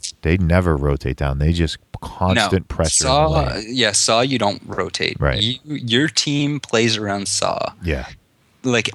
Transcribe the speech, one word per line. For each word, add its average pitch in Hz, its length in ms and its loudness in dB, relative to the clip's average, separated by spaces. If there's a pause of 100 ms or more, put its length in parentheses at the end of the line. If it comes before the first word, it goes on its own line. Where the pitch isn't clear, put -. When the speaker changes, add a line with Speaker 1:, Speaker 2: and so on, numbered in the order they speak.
(220)
Speaker 1:
they 80 140 4
never 87 400 4
rotate 67 400 0
down. 69 240 -2
They 78 120 4
just 82 260 0 (240)
constant 92 680 0
Speaker 2:
No, - 60 -8
Speaker 1:
pressure - 280 0
in 131 40 0
Speaker 2:
Saw, 147 200 4
Speaker 1:
the 151 280 0
lane. 107 120 -8
Speaker 2:
yeah, 117 240 2
Saw, 113 280 2
you 135 180 0
don't 101 280 -2
rotate. 98 540 -4
Speaker 1:
Right. 71 220 2
Speaker 2:
You, 123 240 -2
your 131 420 0
team 143 520 -2
plays 113 380 0
around 101 300 -4
Saw. - 440 -4 (100)
Speaker 1:
Yeah. 76 240 -2 (560)
Speaker 2:
Like, 120 320 0